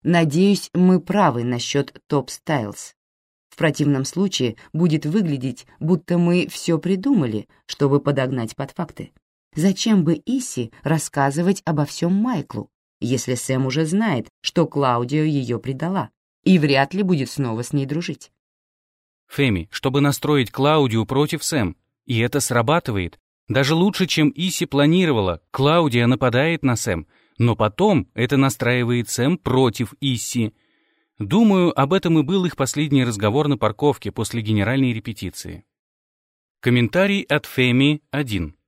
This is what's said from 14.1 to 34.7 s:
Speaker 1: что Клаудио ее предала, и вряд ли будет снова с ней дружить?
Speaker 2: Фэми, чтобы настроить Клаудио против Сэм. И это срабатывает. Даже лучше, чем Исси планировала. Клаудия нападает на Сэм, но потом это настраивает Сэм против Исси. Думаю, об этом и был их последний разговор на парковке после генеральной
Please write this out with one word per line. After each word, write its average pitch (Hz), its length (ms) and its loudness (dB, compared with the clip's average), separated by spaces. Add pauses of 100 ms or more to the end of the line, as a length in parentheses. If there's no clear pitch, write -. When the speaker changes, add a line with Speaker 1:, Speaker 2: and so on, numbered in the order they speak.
Speaker 1:
что - 260 0
Клаудио 135 580 0
ее 131 340 -2
предала, 160 500 -6 (360)
и 185 140 6
вряд 139 360 2
ли 202 80 -2
будет 165 260 0
снова 120 340 -4
с - 120 -6
ней 139 100 0
дружить? 151 480 -8 (960)
Speaker 2:
Фэми, 107 440 -2
чтобы 135 300 -2
настроить 143 500 0
Клаудио 131 540 2
против 147 400 -2
Сэм. 110 320 -2 (300)
И 113 140 -2
это 123 200 0
срабатывает. 117 760 -2 (300)
Даже 135 260 2
лучше, 190 320 2
чем 147 280 2
Исси 175 300 -4
планировала. 143 840 2
Клаудия 139 560 2
нападает 131 560 0
на 127 120 0
Сэм, 85 320 -4 (300)
но 117 180 2
потом 151 600 2
это 127 240 0
настраивает 123 720 0
Сэм 143 260 0
против 123 640 0
Исси. 120 540 -4 (640)
Думаю, 180 600 4
об 139 140 2
этом 175 260 2
и 151 40 4
был 180 240 0
их 151 100 -4
последний 139 480 0
разговор 117 420 0
на 143 100 0
парковке 113 540 0
после 117 320 -4
генеральной 110 500 2